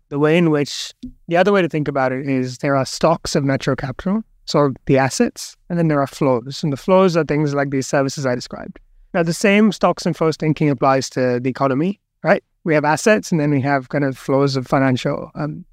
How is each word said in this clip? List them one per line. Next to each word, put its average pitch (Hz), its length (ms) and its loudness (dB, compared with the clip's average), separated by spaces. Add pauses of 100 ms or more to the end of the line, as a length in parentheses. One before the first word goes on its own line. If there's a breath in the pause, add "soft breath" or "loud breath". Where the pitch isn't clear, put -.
(100)
The 143 80 -6
way 151 180 4
in 170 140 4
which, - 420 -2 (360)
the 170 100 2
other 190 140 4
way 196 100 4
to 165 60 0
think 151 200 -4
about 131 240 0
it 131 160 -6
is 127 300 -2
there 139 180 0
are 131 80 0
stocks - 500 0
of 151 100 0
natural 139 320 -2
capital, 185 460 -4 (220)
so 143 300 0 (100)
the 135 140 4
assets, - 580 -2 (140)
and 175 80 -2
then 165 100 2
there 147 120 2
are 139 60 0
flows. 131 560 -2
And 156 80 -2
the 135 60 -2
flows 185 400 4
are 160 80 2
things 147 300 0
like 143 160 -2
these 135 160 -2
services 139 400 -2
I 123 80 0
described. - 440 -12 (360)
Now, 180 80 2
the 165 100 0
same 208 400 4
stocks - 320 0
and 165 100 0
flows 160 220 0
thinking 156 320 0
applies 135 420 0
to 123 300 0
the 127 80 -4
economy, 139 500 -2 (240)
right? 180 220 0 (200)
We 160 100 2
have 147 100 2
assets, 165 480 0
and 165 80 2
then 147 100 0
we 139 120 0
have 135 260 -2
kind 143 160 -2
of 135 140 -4
flows 139 360 0
of 131 120 -4
financial, 135 680 0
um, 156 380 -8